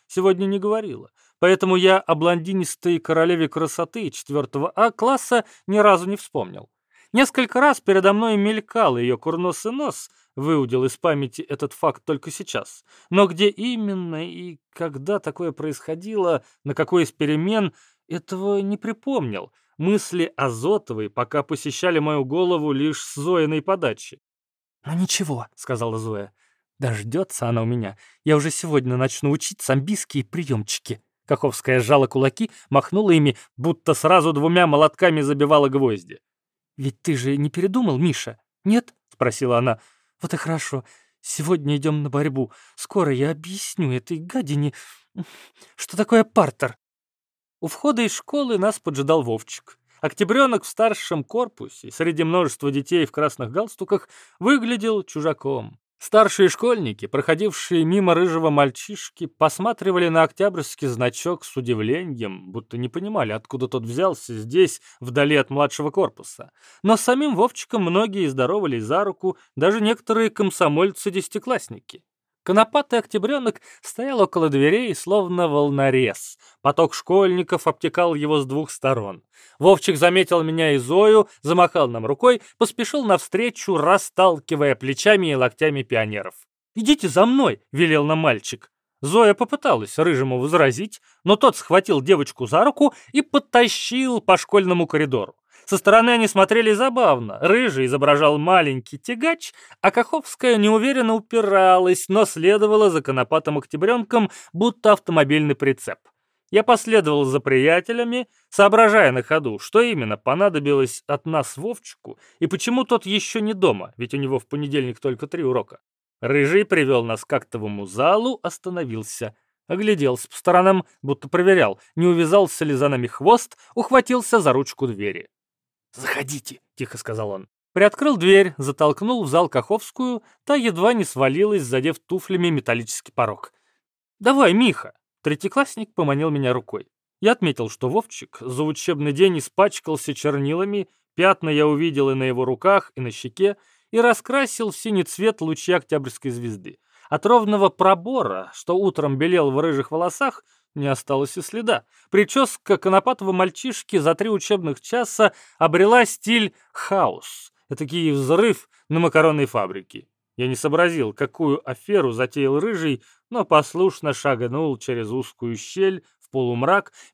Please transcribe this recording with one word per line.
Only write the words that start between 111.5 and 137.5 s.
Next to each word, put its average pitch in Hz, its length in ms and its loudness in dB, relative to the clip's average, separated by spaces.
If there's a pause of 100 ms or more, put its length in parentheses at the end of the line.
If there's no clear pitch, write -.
Вовчику - 600 -14 (200)
и 165 80 -2
почему 233 380 -2
тот 226 200 0
ещё 202 360 -4
не 214 120 -2
дома, 139 460 0
ведь 120 160 -8
у - 20 -2
него 135 220 -2
в - 100 -16
понедельник 139 500 -4
только 135 280 -6
три 170 180 -6
урока. 127 360 -4 (420)
Рыжий 143 420 2
привёл 139 400 2
нас 113 220 -8
к - 80 -8
актовому 104 500 -6
залу, 175 580 0
остановился, 120 920 -10 (300)
огляделся 175 640 -2
по - 60 -20
сторонам, 185 520 4 (160)
будто 139 260 -6
проверял, 175 500 4 (160)
не 165 120 0
увязался 170 580 2
ли 151 80 -2
за 139 160 2
нами 127 180 -2
хвост, 190 520 2 (160)
ухватился 240 680 2
за 151 140 4
ручку 135 320 -4
двери. 101 420 -6 (640)
«Заходите», — 135 640 -8 (160)
тихо 123 200 -10
сказал 110 340 -8
он. 95 180 -12 (260)
Приоткрыл 214 420 2
дверь, 185 400 4
затолкнул 151 640 0
в 151 60 -4
зал 165 200 2
Каховскую, 214 760 -4 (220)
та 285 100 0
едва 226 400 0
не 214 100 0
свалилась, 156 580 0
задев 131 360 -2
туфлями 180 500 -4
металлический 120 640 -4
порог. 107 400 -4 (680)
«Давай, 240 360 4
Миха!» 233 400 0 (280)
Третьеклассник 208 720 -4
поманил 151 360 0
меня 139 220 0
рукой. 117 360 -8 (320)
Я 208 120 4
отметил, 151 360 -2